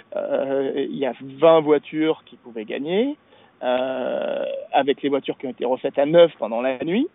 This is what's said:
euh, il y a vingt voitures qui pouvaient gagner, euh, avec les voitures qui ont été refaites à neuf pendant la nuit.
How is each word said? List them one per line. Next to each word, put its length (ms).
euh, 720
il 80
y 80
a 80
vingt 220
voitures 640
qui 100
pouvaient 300
gagner, 500
euh, 800
avec 280
les 80
voitures 280
qui 100
ont 40
été 140
refaites 320
à 80
neuf 320
pendant 240
la 220
nuit. 320